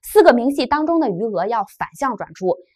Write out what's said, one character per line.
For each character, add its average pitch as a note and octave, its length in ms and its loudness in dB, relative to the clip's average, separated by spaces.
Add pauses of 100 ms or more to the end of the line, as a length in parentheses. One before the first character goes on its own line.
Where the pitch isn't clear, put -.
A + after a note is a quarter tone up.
四 G#4 200 2
个 D#4+ 100 8
明 A#3+ 180 2
细 C#4 160 -2
当 D4+ 200 -2
中 E4+ 120 0
的 C#4+ 120 0
余 F3+ 140 -6
额 G3 220 -4
要 A3 200 -4 (120)
反 D#3 100 -10 (100)
向 B3+ 180 -4
转 D#3+ 160 -14
出， F3+ 240 -2 (200)